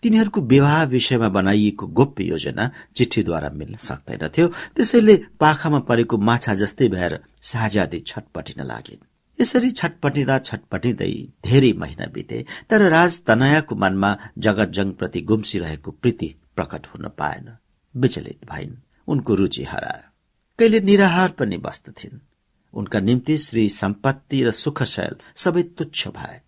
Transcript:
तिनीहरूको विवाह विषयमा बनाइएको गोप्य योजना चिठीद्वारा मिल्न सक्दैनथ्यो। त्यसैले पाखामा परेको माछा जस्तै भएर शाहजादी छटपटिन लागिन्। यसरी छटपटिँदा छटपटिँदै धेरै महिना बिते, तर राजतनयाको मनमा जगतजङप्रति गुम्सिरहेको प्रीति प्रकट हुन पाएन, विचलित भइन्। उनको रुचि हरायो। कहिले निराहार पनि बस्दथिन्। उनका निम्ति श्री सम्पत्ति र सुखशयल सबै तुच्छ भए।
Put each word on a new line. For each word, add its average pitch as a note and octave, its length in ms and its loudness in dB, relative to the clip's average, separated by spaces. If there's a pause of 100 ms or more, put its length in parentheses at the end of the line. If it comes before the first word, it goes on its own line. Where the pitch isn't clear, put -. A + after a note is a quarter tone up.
तिनीहरूको A3 380 2
विवाह C#3+ 420 4
विषयमा B2 460 0
बनाइएको G2+ 580 2
गोप्य A#2 360 2
योजना E2 480 -4 (240)
चिठीद्वारा E2+ 540 -2
मिल्न D2+ 260 -12
सक्दैनथ्यो। D#2 720 -4
त्यसैले G#3+ 800 4 (140)
पाखामा D3+ 400 4
परेको A#2 380 0
माछा G#2+ 360 2
जस्तै G2+ 340 0
भएर F2+ 360 -2 (200)
शाहजादी G2 560 -2
छटपटिन - 680 -12
लागिन्। - 400 -14 (360)
यसरी B3 300 2
छटपटिँदा C3+ 680 -2
छटपटिँदै G2+ 880 -6 (180)
धेरै B2+ 280 4
महिना D#2+ 320 -8
बिते, - 400 -10 (240)
तर G#3 200 6
राजतनयाको D3+ 840 4
मनमा G2 420 0 (200)
जगतजङप्रति G2 840 -2
गुम्सिरहेको E2+ 720 -4
प्रीति E2+ 440 -4 (200)
प्रकट D#2 320 -8
हुन D2+ 300 -14
पाएन, F#2 400 -8 (380)
विचलित - 500 -4
भइन्। - 300 -14 (320)
उनको B2 280 -2
रुचि F#2 280 -2
हरायो। - 460 -8 (500)
कहिले A3+ 200 4
निराहार F#3+ 500 4
पनि G#2+ 280 -4
बस्दथिन्। - 640 -14 (540)
उनका G#2+ 260 -4
निम्ति B2 380 0
श्री A2+ 320 0
सम्पत्ति C3+ 720 -4
र A#2 80 2
सुखशयल - 640 -6 (200)
सबै F3 280 0
तुच्छ - 440 -8
भए। - 400 -14